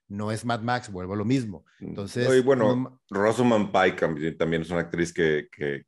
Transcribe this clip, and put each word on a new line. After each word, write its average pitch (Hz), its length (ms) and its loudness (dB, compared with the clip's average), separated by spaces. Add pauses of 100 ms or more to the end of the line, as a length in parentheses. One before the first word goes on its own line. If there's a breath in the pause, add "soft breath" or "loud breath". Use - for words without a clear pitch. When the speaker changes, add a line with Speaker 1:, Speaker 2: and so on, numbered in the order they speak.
Speaker 1:
No 104 220 -6
es 110 140 -6
Mad 117 160 -2
Max, 120 320 -4
vuelvo 90 220 -6
a - 20 -2
lo 104 80 -2
mismo. 113 400 -2 (140)
Speaker 2:
Mm. - 80 -16
Speaker 1:
Entonces, 104 400 -4
Speaker 2:
No, 131 80 4
y 131 80 8
bueno, 123 260 4
Speaker 1:
no 127 80 2
ma- 127 220 -6 (100)
Speaker 2:
Rosamund 110 640 2
Pike 92 260 4
también, 80 380 -2
también 82 240 0
es 80 100 -8
una 87 100 0
actriz 85 340 -4
que, 76 360 0
que, 71 380 -8